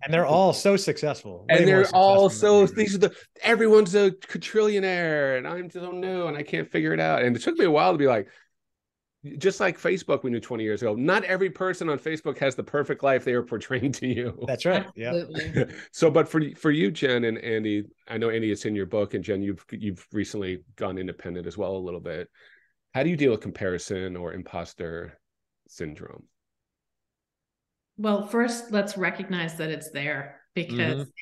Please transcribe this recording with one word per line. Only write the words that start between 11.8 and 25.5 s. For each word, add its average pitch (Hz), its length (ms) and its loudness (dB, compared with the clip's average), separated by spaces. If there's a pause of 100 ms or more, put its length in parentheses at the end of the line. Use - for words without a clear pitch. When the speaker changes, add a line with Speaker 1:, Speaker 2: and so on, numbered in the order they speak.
Speaker 2:
on 143 100 -2
Facebook 156 400 -6
has 135 160 0
the - 80 -6
perfect 143 400 -4
life 135 220 2
they 127 80 0
are 120 100 0
portraying 123 480 -4
to 131 160 -6
you. 120 400 -4
Speaker 1:
That's 127 180 -6
right. 175 300 0
Yeah. 113 160 -8
Speaker 3:
Absolutely. 160 560 -4 (140)
Speaker 2:
<laughs> - 100 -20
So, - 180 2
but 147 200 4
for, 160 120 0 (160)
for 156 140 0
you, 170 220 2
Jen 123 320 0
and 110 140 -2
Andy, 107 440 -2 (240)
I 117 100 -10
know, 113 140 0
Andy, 110 220 -2
it's - 120 -6
in 107 120 -2
your 98 100 -4
book, 104 280 -2
and 95 100 -6
Jen, 98 180 -2
you've, 101 300 -6
you've 101 400 -8
recently 95 500 -6 (140)
gone 95 220 -6
independent 87 500 -10
as 85 100 -12
well 95 180 -4
a - 20 -8
little 90 220 -10
bit. 87 300 -12 (640)
How 131 80 0
do 160 80 0
you 175 60 -2
deal 143 160 4
with 139 80 0
comparison 92 760 -6
or 87 160 -8
imposter 85 840 -12 (480)